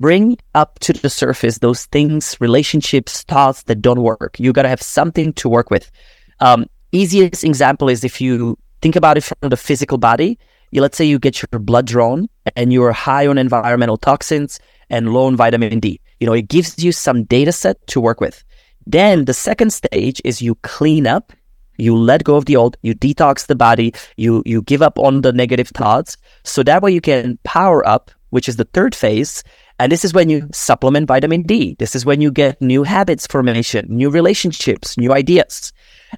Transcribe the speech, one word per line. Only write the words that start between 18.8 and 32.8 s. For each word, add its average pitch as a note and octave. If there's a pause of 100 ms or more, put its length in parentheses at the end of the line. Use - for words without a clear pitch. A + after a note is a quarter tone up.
Then F3+
the -
second -
stage -
is A#2+
you A#2
clean D#3
up, C#3+ (440)
you A2+
let A#2+
go D3
of C#3+
the C#3+
old, A#2+
you A2+
detox C#3+
the C#3+
body, A#2 (240)
you, A2+
you A2+
give C#3
up D#3
on C3+
the B2+
negative B2
thoughts. A#2+ (280)
So -
that D3+
way G3+
you F3
can B2
power F3
up, G#2+ (200)
which B2+
is A#2
the A#2
third F3+
phase. A2 (360)
And B2+
this E3+
is E3+
when E3+
you D3+
supplement C#3
vitamin D3
D. E3
This -
is B2
when D3
you D3
get C#3
new C3